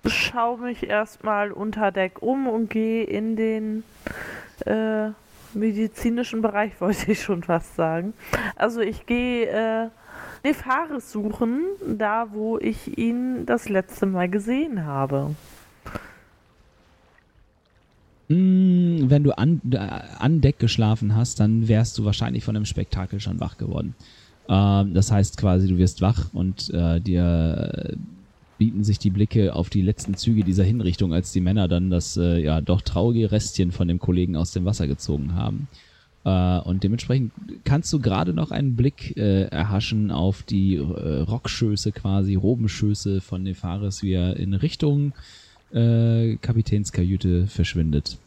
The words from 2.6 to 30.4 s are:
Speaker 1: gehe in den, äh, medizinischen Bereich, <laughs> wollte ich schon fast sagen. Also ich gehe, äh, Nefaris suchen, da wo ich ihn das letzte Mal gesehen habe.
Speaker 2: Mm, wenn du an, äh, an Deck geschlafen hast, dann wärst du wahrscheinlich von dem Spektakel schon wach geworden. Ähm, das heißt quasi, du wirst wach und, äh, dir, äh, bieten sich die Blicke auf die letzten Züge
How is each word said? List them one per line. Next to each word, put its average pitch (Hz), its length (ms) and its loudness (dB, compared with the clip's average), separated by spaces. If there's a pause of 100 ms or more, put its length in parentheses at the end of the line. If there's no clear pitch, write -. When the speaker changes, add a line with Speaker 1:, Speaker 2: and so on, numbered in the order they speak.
Speaker 1:
gehe 220 340 0
in 220 320 -4
den, 220 480 -2 (800)
äh, 220 440 -2 (420)
medizinischen 220 880 -2
Bereich, 208 340 0
<laughs> - 40 -20
wollte 196 320 0
ich - 100 -2
schon 175 200 -4
fast 165 340 -2
sagen. 170 380 -2 (420)
Also 233 240 -2
ich 185 260 -4
gehe, 240 400 0
äh, 226 420 -2 (540)
Nefaris 285 680 -2
suchen, 220 480 -2 (380)
da 220 340 -2
wo 214 260 -4
ich - 380 -6
ihn 247 500 -2
das 240 220 -2
letzte 190 380 -2
Mal 180 220 0
gesehen 220 560 -2
habe. 139 500 -2 (3000)
Speaker 2:
Mm, 180 840 4
wenn 143 140 6
du 139 120 4
an, 160 240 2 (120)
äh, 131 40 2
an 131 640 0
Deck 135 180 4
geschlafen 110 560 2
hast, 117 260 0
dann 110 280 4
wärst 113 300 2
du 107 60 0
wahrscheinlich 113 400 -2
von 110 100 -2
dem 107 100 -2
Spektakel 101 560 -4
schon 90 200 -6
wach - 180 -8
geworden. - 360 -6 (540)
Ähm, 98 460 4
das 98 160 4
heißt 104 260 2
quasi, 95 320 4
du 92 80 2
wirst 90 240 2
wach 92 320 0
und, 92 400 -4
äh, 85 280 2
dir, 85 920 0
äh, - 40 -8 (640)
bieten 104 240 2
sich 101 140 2
die 107 100 0
Blicke 101 480 2
auf 85 140 -2
die 101 100 0
letzten 98 360 0
Züge 107 280 2